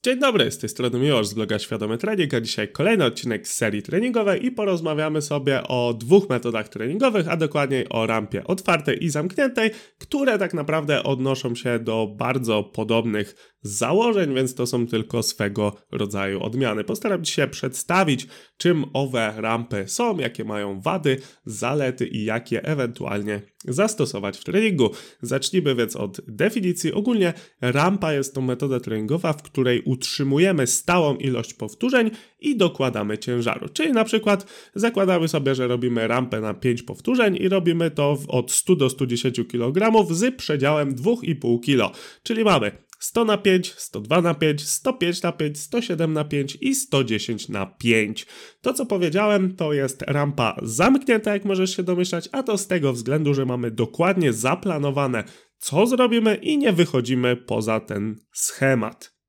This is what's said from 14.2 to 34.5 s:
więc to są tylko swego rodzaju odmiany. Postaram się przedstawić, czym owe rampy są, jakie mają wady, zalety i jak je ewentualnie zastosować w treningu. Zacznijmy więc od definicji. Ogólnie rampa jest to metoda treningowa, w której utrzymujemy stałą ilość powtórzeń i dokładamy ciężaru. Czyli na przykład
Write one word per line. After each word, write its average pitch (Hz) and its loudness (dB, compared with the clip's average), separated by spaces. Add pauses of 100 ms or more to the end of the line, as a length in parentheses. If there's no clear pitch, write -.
więc 131 0
to 123 -2
są 120 0
tylko 113 -2
swego 101 -2 (160)
rodzaju 98 -2
odmiany. 110 -2
Postaram 196 -2
się 143 0
przedstawić, 151 0 (300)
czym 170 2
owe 123 0
rampy 110 -2
są, 233 -2
jakie 120 -4
mają 101 -4
wady, 151 0 (280)
zalety 127 -2
i 107 -4
jak 110 -2
je 110 -2
ewentualnie 107 -4 (260)
zastosować 131 -2
w - -18
treningu. 175 2 (320)
Zacznijmy 135 0
więc 117 -2
od 101 -8
definicji. 180 -2
Ogólnie 208 2 (280)
rampa 156 2
jest 139 -2
to 135 -2
metoda 127 -2
treningowa, 120 -2
w 151 -6
której 123 2
utrzymujemy 139 2
stałą 165 2
ilość 123 -4
powtórzeń 233 0 (280)
i 285 -2
dokładamy 120 2
ciężaru. 120 -2
Czyli 311 0
na 226 4
przykład 214 2 (300)